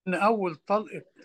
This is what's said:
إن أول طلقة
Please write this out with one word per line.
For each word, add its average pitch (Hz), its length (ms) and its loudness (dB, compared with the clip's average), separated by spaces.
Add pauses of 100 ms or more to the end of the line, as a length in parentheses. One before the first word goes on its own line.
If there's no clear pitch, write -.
إن 180 60 -2
أول 196 420 2
طلقة 202 480 -2 (220)